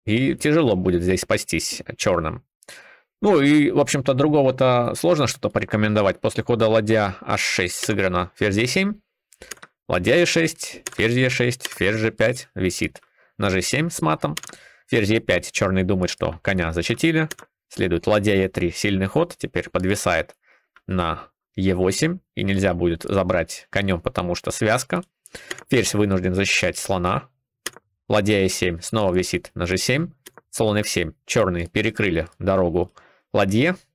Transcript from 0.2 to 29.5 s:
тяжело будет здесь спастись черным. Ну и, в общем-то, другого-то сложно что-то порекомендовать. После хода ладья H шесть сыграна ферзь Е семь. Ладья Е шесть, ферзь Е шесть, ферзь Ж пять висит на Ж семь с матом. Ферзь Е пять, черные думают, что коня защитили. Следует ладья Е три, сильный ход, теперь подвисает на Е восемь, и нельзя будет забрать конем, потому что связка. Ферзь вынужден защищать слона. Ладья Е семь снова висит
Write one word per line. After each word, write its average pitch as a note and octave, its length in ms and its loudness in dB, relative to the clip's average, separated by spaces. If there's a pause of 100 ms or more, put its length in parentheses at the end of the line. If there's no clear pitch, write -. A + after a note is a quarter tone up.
тяжело D3 400 2
будет F2+ 280 0
здесь F2+ 180 2
спастись - 600 -4 (140)
черным. E2+ 460 -2 (800)
Ну G3 180 4
и, C#3+ 300 4
в C#3+ 80 0
общем-то, C#3 360 2
другого-то C3 840 2
сложно D#3 300 2
что-то - 240 -4
порекомендовать. G#2 680 0
После - 240 -2
хода A2+ 240 2
ладья G#2+ 520 2
H - 200 -2
шесть - 360 -2
сыграна F#2 600 -2
ферзь G2+ 200 0
Е A#2 100 2
семь. G3 280 0 (920)
Ладья F2+ 300 2
Е F3 100 4
шесть, - 560 -2 (140)
ферзь A2+ 200 2
Е B2+ 120 2
шесть, B2 400 -2
ферзь G#2+ 320 -2
Ж A2 100 0
пять B2 440 -2
висит F2+ 480 -4 (360)
на G2+ 120 0
Ж F#2 100 2
семь D3+ 300 -2
с - 100 -10
матом. D#3 340 -2 (520)
Ферзь G#2+ 240 2
Е A2+ 100 4
пять, - 320 -2
черные F#2+ 320 0
думают, F2+ 260 0
что E2 320 -6
коня F2 300 -2
защитили. D#3 560 0 (400)
Следует E2+ 380 -2
ладья G#2+ 280 4
Е F#2+ 140 2
три, - 220 -2
сильный F#2+ 360 -2
ход, E3 300 -2
теперь - 340 -6
подвисает F#2 680 -2 (500)
на E2+ 420 -4 (280)
Е F#2+ 180 0
восемь, G2 440 0 (160)
и G2+ 100 -4
нельзя G2 300 0
будет F2 280 -2
забрать F#2 680 -2
конем, F#2+ 300 -2
потому F2+ 340 -4
что - 160 -8
связка. B2+ 520 -2 (680)
Ферзь A2+ 260 2
вынужден F#2+ 400 2
защищать F#2 440 0
слона. F#2 500 -2 (800)
Ладья G#2 320 2
Е F#2+ 80 4
семь F2+ 320 -2
снова G2+ 320 0
висит F2+ 420 -2